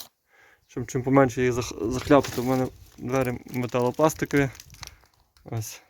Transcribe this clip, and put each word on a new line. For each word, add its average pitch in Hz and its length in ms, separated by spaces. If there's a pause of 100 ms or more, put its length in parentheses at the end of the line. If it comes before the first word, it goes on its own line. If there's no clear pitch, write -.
(680)
щоб 123 200
чим 131 160
поменше 131 400
їх 123 100
зах-, 117 380
захляпати. 127 500
У 120 40
мене 131 220 (320)
двері 127 400 (120)
металопластикові, 131 1000 (920)
ось - 460